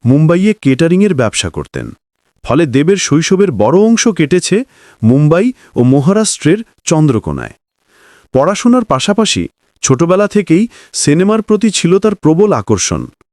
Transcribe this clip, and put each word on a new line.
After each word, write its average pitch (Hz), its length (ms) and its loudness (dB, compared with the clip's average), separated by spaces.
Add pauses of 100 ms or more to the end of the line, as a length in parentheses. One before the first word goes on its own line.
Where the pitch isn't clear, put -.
মুম্বাইয়ে 160 500 2
কেটারিংয়ের 170 600 0
ব্যবসা 110 360 -4
করতেন, 69 360 -10 (580)
ফলে 151 220 0
দেবের 147 320 0
শৈশবের 180 540 0
বড় 113 300 0
অংশ 226 260 2
কেটেছে 175 480 -2 (460)
মুম্বাই 151 440 2 (280)
ও 131 100 -2
মহারাষ্ট্রের 165 760 0 (240)
চন্দ্রকোনায়। 104 720 -2 (800)
পড়াশোনার 208 500 2
পাশাপাশি 190 580 -2 (400)
ছোটবেলা 170 460 0
থেকেই 190 360 0 (300)
সিনেমার 190 480 0
প্রতি 214 280 0
ছিল 175 280 -2
তার 208 160 0
প্রবল 170 380 0
আকর্ষণ। 98 500 -2 (300)